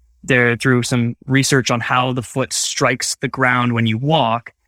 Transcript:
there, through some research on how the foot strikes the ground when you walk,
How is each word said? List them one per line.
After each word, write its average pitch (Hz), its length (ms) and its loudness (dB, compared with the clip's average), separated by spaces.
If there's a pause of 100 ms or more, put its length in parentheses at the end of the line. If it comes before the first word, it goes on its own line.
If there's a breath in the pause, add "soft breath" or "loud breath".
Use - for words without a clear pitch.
(240)
there, 123 320 2
through 123 280 0
some 120 320 -2 (100)
research 135 460 2
on 123 80 0
how 127 340 0
the 127 80 -4
foot 131 320 -6
strikes - 640 -2
the - 120 -8
ground 123 460 2
when 117 140 2
you 110 100 0
walk, 123 560 0 (140)